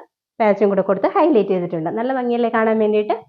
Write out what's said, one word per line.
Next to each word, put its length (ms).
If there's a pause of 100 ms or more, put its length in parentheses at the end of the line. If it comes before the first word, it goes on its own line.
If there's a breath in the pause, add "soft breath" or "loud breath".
(400)
പാച്ചും 300
കൂടെ 120
കൊടുത്ത് 260
ഹൈലൈറ്റ് 420
ചെയ്തിട്ടുണ്ട്. 400
നല്ല 240
ഭംഗിയല്ലേ 360
കാണാൻ 300
വേണ്ടിയിട്ട് 500